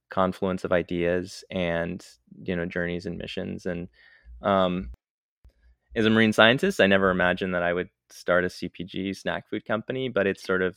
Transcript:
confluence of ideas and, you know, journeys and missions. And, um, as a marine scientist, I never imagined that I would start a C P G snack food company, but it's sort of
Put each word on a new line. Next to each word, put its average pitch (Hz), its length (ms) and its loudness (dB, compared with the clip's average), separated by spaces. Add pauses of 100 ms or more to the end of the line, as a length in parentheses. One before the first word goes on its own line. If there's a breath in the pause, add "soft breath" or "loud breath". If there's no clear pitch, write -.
(100)
confluence 92 540 -2
of 95 80 -2
ideas 87 800 -2
and, 87 540 -4 (380)
you 92 120 -4
know, 85 120 -4
journeys 87 400 -6
and 87 100 -8
missions. 92 480 -10
And, 87 240 -6 (540 soft breath)
um, 95 480 2 (1080)
as 113 80 2
a 110 60 6
marine 110 240 6
scientist, 131 460 4
I 98 60 6
never 98 240 4
imagined 90 440 0
that 87 80 0
I 87 100 0
would 90 160 -2 (220)
start 90 340 0
a 90 60 -2
C - 180 -10
P - 160 -12
G 95 300 -6
snack 90 340 -8
food 107 160 -8
company, 127 440 -4
but 101 180 0
it's 95 160 -2
sort 92 180 0
of 90 160 -2